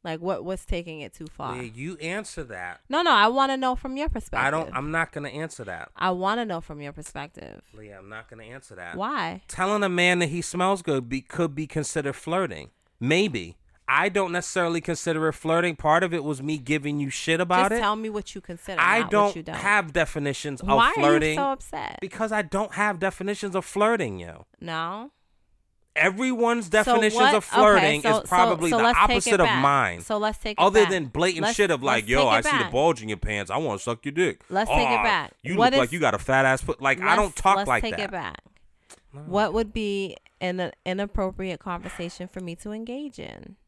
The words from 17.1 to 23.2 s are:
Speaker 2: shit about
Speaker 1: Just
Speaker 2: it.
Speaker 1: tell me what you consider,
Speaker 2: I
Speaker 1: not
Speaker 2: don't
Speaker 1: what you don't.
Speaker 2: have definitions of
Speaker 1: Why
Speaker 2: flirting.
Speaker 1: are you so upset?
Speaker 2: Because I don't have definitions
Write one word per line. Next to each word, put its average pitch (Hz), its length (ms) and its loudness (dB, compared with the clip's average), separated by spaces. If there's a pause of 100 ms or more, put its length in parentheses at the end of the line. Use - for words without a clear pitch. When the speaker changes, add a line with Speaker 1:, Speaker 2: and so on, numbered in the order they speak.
Speaker 2:
shit 165 300 -2
about 180 300 2
Speaker 1:
Just - 40 0
Speaker 2:
it. 233 60 0
Speaker 1:
tell 214 160 0
me 220 140 -8
what 208 240 -10
you 190 60 -12
consider, 175 400 -8
Speaker 2:
I 196 200 4
Speaker 1:
not 233 100 -4
Speaker 2:
don't 208 160 4
Speaker 1:
what 196 100 -2
you 160 60 -10
don't. 160 140 -10
Speaker 2:
have 180 360 0
definitions 147 680 -2
of - 80 -6
Speaker 1:
Why 226 260 6
Speaker 2:
flirting. - 440 4
Speaker 1:
are - 40 0
you 277 60 0
so 269 40 -2
upset? - 480 -10
Speaker 2:
Because 208 320 -4
I 214 100 0
don't 196 320 -4
have 202 240 0
definitions 196 560 -4